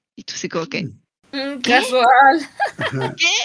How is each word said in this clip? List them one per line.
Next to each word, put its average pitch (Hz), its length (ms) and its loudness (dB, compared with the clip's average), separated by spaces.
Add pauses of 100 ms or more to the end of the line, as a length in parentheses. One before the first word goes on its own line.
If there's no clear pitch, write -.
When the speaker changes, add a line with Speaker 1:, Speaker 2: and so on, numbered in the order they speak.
(160)
Speaker 1:
Y - 80 -20
tú - 100 -14
así - 160 -8
como 165 160 -6
que, 165 200 -8
Speaker 2:
Mm. - 120 -14 (360)
Speaker 3:
Mm, 277 280 -8
Speaker 1:
¿qué? - 120 -4
Speaker 3:
casual. 254 680 4 (400)
Speaker 2:
Ajá, - 360 -4
Speaker 1:
¿Qué? 330 120 0 (180)